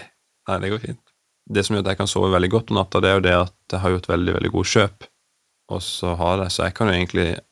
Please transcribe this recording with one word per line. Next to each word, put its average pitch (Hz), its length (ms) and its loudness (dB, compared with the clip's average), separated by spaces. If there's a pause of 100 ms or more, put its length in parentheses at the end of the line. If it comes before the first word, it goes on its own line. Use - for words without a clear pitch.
(480)
Nei, 95 120 -2
det 95 120 -4
går 107 80 -4
fint. - 220 -12 (460)
Det 101 180 0
som 110 100 -2
gjør 101 80 0
at 95 80 -2
jeg 95 60 -2
kan 98 100 -2
sove 95 240 0
veldig 90 180 4
godt 113 220 0
om 107 80 2
natta, 92 220 0
det 95 100 4
er 98 80 4
jo 92 80 -4
det 90 80 4
at 90 180 0 (160)
jeg 92 120 -4
har 92 100 0
gjort 90 160 -2
veldig, 87 260 0
veldig - 180 -2
gode - 200 -2
kjøp. 101 360 2 (640)
Og 92 120 -6
så 90 360 -4
har 87 220 2
jeg, 90 120 -4
så - 120 -2
jeg 87 100 -2
kan 113 140 -2
jo 95 60 2
egentlig 87 340 0 (240)